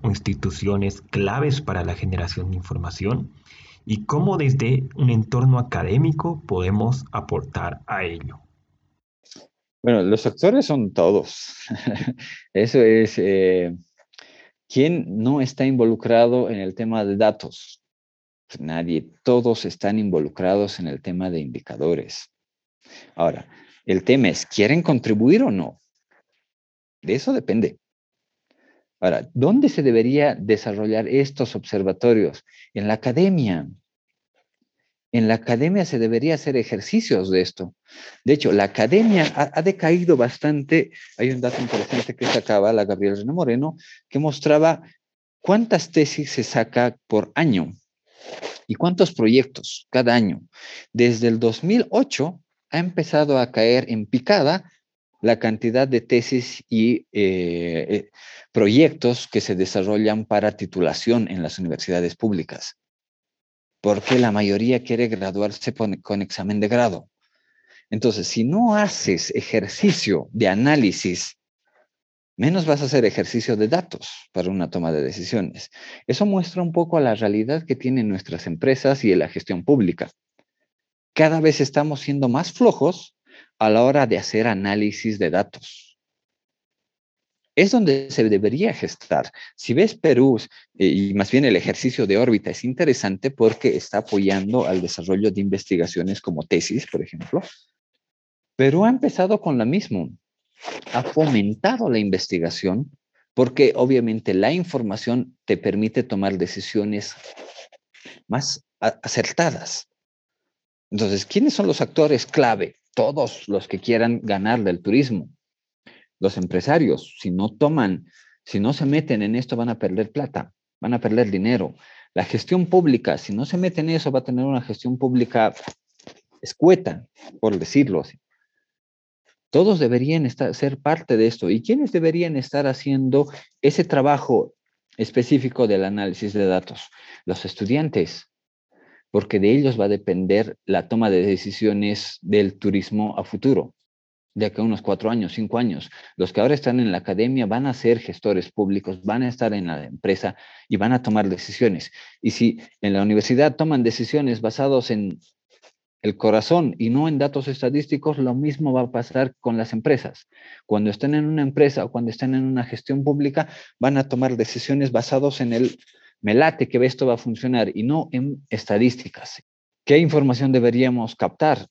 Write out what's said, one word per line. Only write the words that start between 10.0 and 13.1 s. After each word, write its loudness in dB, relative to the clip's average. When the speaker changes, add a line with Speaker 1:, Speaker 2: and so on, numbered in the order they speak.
Speaker 2:
los 2
actores 2
son -2
todos. 0
<laughs> -8
Eso 4
es, 6